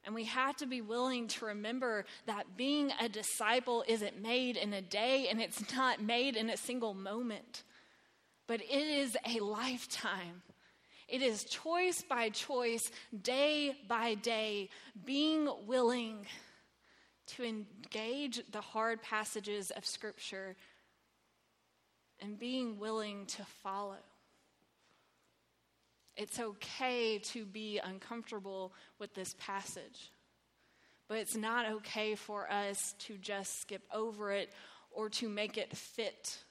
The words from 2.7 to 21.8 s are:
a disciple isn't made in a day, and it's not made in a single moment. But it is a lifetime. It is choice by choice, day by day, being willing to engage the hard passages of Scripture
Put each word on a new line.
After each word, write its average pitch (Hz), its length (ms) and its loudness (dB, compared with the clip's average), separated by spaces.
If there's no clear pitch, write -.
a 233 80 2
disciple 233 800 4
isn't 214 340 2
made 247 340 4
in 202 180 2
a 196 80 0
day, 233 460 4
and 220 120 2
it's 220 340 -2
not 254 260 4
made 240 360 4
in 220 140 2
a - 60 0
single 233 380 -2
moment. 208 720 -6
But 226 140 0
it 151 100 -6
is 277 460 4
a 226 140 0
lifetime. 208 1000 -2
It 254 140 0
is 220 220 4
choice 349 580 2
by 240 260 2
choice, 233 640 0
day 285 520 4
by 226 260 2
day, 214 540 0
being 302 440 4
willing 233 600 4
to - 160 -4
engage 226 960 -2
the 214 100 -4
hard 220 400 2
passages 208 680 -2
of - 120 -8
Scripture 190 720 -8